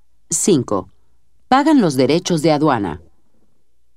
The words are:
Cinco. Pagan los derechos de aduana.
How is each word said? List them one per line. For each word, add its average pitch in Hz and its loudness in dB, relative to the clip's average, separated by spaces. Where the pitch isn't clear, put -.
Cinco. 117 -2
Pagan 285 2
los 165 0
derechos 151 0
de 151 2
aduana. 117 -2